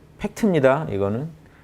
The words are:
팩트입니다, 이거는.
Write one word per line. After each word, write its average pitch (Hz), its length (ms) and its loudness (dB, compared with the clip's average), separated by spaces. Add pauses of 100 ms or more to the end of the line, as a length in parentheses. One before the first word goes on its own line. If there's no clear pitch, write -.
(180)
팩트입니다, 156 720 2
이거는. 104 380 -4 (360)